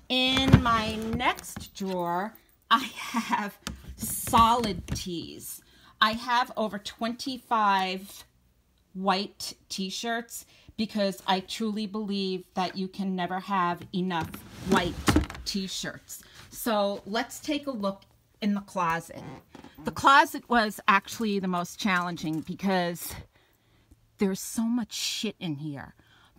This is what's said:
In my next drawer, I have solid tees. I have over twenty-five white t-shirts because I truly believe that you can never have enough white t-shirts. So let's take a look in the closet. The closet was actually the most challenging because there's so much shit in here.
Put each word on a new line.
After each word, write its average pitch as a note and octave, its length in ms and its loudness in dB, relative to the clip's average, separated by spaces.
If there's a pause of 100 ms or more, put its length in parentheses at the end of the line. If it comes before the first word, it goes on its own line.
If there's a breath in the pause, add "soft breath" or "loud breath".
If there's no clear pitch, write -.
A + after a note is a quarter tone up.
In C4 540 8
my A3 320 2
next A3+ 800 -4
drawer, F#3 580 -2 (380 loud breath)
I A#3 80 6 (160)
have - 640 -4 (380 loud breath)
solid A3+ 920 2
tees. A#2+ 720 -8 (400 soft breath)
I A3 120 6
have B3 440 0
over A3 220 -2
twenty-five G#3 1500 -2 (680)
white F#3+ 600 -2 (160)
t-shirts A#3 760 -6 (300 soft breath)
because G3+ 520 -2
I F#3+ 140 2
truly G#3+ 440 -4
believe G3 580 -4 (120)
that F#3 200 -2
you F#3+ 120 -4
can F#3+ 280 -4
never F3+ 240 -2
have F3 540 -2
enough F3 360 -2 (400)
white F3+ 260 2 (500)
t-shirts. - 760 -6 (260 loud breath)
So G3+ 560 0
let's A#3 340 -4
take C#4+ 280 -4
a C4+ 40 -2
look G3 300 -4 (400)
in G3+ 140 2
the G3+ 60 -4
closet. E3 600 -2 (600 loud breath)
The - 80 -4
closet C#4+ 580 6
was G#3+ 380 4
actually G3+ 500 2
the F#3+ 100 0
most F3 320 -2
challenging F3 600 0
because F3+ 760 0 (1040 soft breath)
there's F#3+ 220 0
so - 240 -4
much A#3 300 -2
shit - 460 -4
in D#3 180 -4
here. C#3 360 -8 (460 soft breath)